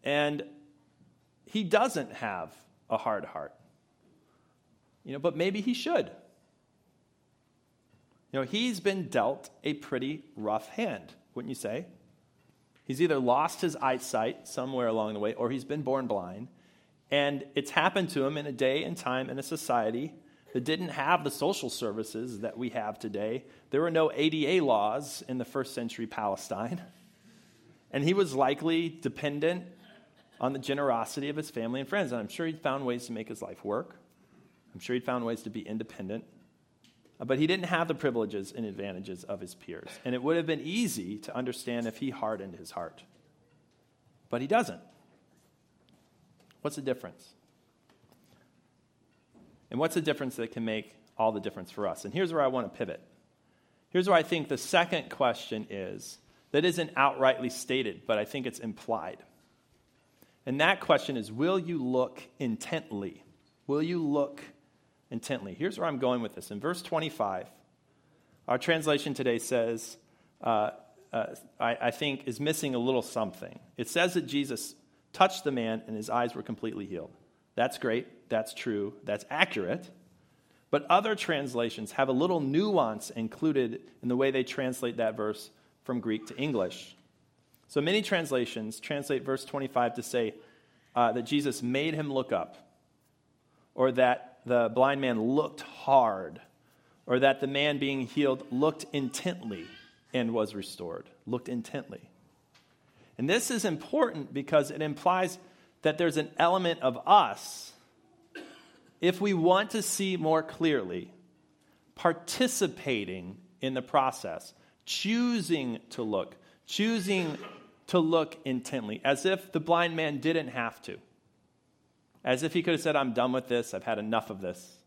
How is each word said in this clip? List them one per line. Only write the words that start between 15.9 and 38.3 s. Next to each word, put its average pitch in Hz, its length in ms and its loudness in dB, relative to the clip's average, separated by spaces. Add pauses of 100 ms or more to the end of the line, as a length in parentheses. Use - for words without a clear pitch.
blind. 101 420 -4 (600)
And 143 360 2 (100)
it's 143 160 -2
happened 180 380 2
to 135 160 2
him 151 120 -2
in 147 80 -4
a 147 60 -6
day 131 320 2
and 170 140 -6
time 131 320 -2
in 131 100 -6
a 135 40 -8
society 120 680 -2 (380)
that 123 140 -2
didn't 160 240 -2
have 147 340 2
the 143 80 -2
social 156 380 -2
services 113 720 -6
that 113 160 -6
we 120 140 -4
have 107 280 -4
today. 107 460 -4 (240)
There 135 100 2
were 170 120 2
no 160 220 4
A 151 160 4
D 156 280 2
A - 40 6
laws 123 680 2
in 127 80 -2
the 123 80 -2
first 131 280 -4
century 117 320 -4
Palestine. 107 760 -4 (1120)
And 139 120 0
he 170 100 4
was 180 220 2
likely 156 540 2
dependent 156 760 -2 (800)
on 131 100 2
the 135 80 -4
generosity 139 680 0
of 147 80 -4
his 147 120 -8
family 120 300 -4
and 135 80 -6
friends. 180 240 0
And 120 80 -2
I'm 104 80 -6
sure - 180 -6
he'd 160 140 -6
found 139 260 -2
ways 120 200 -2
to 120 80 -8
make 110 160 -8
his 107 120 -10
life 92 220 -12
work. 107 320 -2 (800)
I'm 95 80 -16
sure 123 120 -4
he'd 123 120 -2
found 123 200 -2
ways 117 180 -4
to 113 60 -8
be 104 120 -8
independent. 107 640 -8 (960)
Uh, 131 60 -8
but 131 140 0
he 156 80 4
didn't 185 180 0
have 170 220 0
the 156 80 -2
privileges 107 600 -2